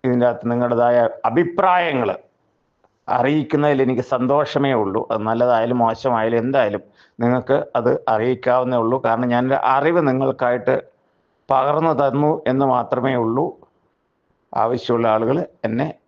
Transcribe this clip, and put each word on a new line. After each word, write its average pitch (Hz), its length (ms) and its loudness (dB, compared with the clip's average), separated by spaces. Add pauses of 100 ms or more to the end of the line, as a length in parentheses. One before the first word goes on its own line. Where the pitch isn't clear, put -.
ഇതിൻ്റെ 123 220 2
അകത്ത് 117 240 -2
നിങ്ങളുടേതായ 120 460 2 (320)
അഭിപ്രായങ്ങൾ 170 800 0 (1080)
അറിയിക്കുന്നതിൽ 147 680 0
എനിക്ക് 123 280 -2
സന്തോഷമേ 139 580 0 (100)
ഉള്ളൂ. 101 200 -2 (100)
അത് 110 180 -2
നല്ലതായാലും 120 540 0
മോശമായാലും 113 600 0
എന്തായാലും 120 400 0 (380)
നിങ്ങൾക്ക് 123 360 0 (220)
അത് 120 120 2 (220)
അറിയിക്കാവുന്നേ 123 680 0
ഉള്ളൂ. 120 220 0
കാരണം 120 280 0
ഞാൻ 120 120 2
എൻ്റെ 135 140 0 (160)
അറിവ് 165 340 2
നിങ്ങൾക്കായിട്ട് 131 680 0 (800)
പകർന്നു 147 400 2 (100)
തന്നു 143 280 2 (200)
എന്ന് 135 240 2
മാത്രമേ 123 380 -2 (100)
ഉള്ളൂ. 120 220 -2 (1160)
ആവശ്യമുള്ള 117 520 -2
ആളുകൾ 117 240 0 (300)
എന്നെ 123 180 -4 (200)